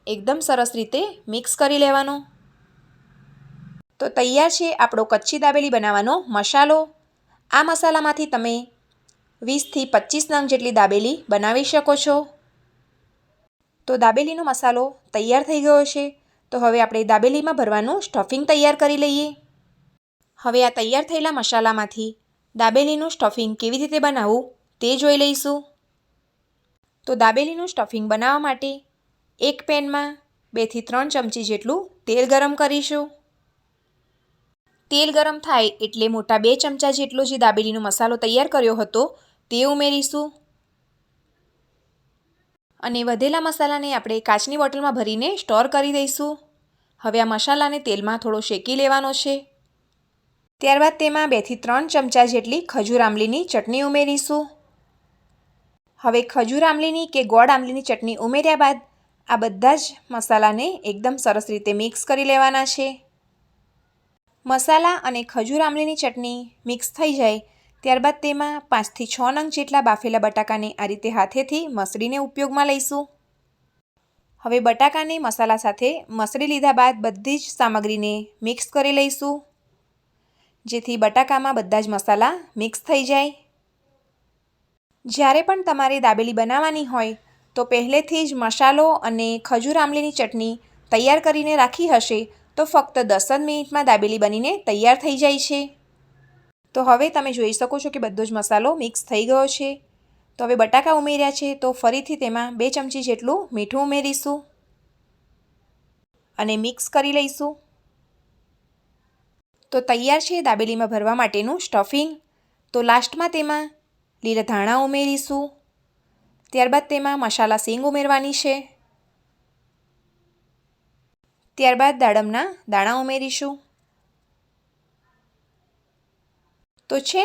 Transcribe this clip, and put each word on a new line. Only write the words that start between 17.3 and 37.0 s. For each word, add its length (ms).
ભરવાનું 420
સ્ટફિંગ 460
તૈયાર 300
કરી 200
લઈએ. 300
હવે 260
આ 120
તૈયાર 280
થયેલા 260
મસાલામાંથી 800
દાબેલીનું 560
સ્ટફિંગ 440
કેવી 260
રીતે 180
બનાવવું 480
તે 160
જોઈ 200
લઈશું. 420
તો 80
દાબેલીનું 520
સ્ટફિંગ 400
બનાવવા 380
માટે 260
એક 240
પેનમાં 520
બે 120
થી 220
ત્રણ 260
ચમચી 300
જેટલું 420
તેલ 220
ગરમ 280
કરીશું. 500
તેલ 200
ગરમ 280
થાય 420
એટલે 260
મોટા 320
બે 160
ચમચા 360
જેટલો 320